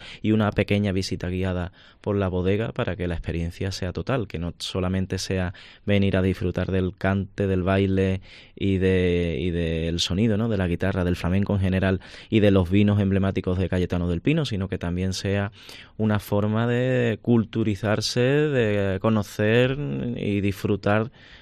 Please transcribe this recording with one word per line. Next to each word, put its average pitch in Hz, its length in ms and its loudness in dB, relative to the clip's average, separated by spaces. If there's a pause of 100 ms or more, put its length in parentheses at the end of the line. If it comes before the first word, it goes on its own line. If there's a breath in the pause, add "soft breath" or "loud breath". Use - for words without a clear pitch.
(200 loud breath)
y 107 120 2
una 110 180 2
pequeña 104 420 0
visita 92 360 -4
guiada 90 440 -4 (300 soft breath)
por 104 140 -2
la 98 120 0
bodega 95 440 0
para 92 240 -4
que 90 100 -4
la 87 80 -2
experiencia 85 580 -4
sea 90 200 -6
total, 110 340 -4
que - 120 -10
no 85 200 -4
solamente 92 580 -2
sea 92 380 -4 (320 loud breath)
venir 98 320 2
a 92 40 2
disfrutar 90 480 0
del 92 280 0
cante, 98 480 -2
del 95 160 0
baile 95 580 2 (360 loud breath)
y 98 200 0
de, 90 640 2
y 90 100 -2
del 82 500 -2
sonido, 101 360 0
¿no? 113 140 -2
De 104 80 0
la 92 80 0
guitarra, 92 380 0
del 90 120 0
flamenco 95 380 0
en 98 60 0
general 95 400 2 (280 loud breath)
y 110 120 4
de 101 100 6
los 95 180 4
vinos 104 320 4
emblemáticos 95 560 0
de 92 140 0
Cayetano 87 380 0
del 85 120 -2
Pino, 151 240 0
sino 95 240 -4
que - 80 -4
también 90 380 -2
sea 101 360 -2 (460 loud breath)
una 107 220 2
forma 107 480 0
de 120 560 0
culturizarse, 107 960 0
de 123 800 2
conocer 113 800 2 (380)
y 101 260 -2
disfrutar 101 680 0 (320 loud breath)